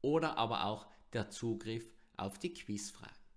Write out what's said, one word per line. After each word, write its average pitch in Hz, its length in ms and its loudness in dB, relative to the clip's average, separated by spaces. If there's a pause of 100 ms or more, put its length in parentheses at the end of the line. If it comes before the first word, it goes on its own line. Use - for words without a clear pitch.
oder 156 360 4
aber 113 280 4
auch 107 200 0 (280)
der 110 180 0
Zugriff 113 600 -2 (240)
auf 101 220 -4
die 175 160 -2
Quizfragen. - 580 -6 (260)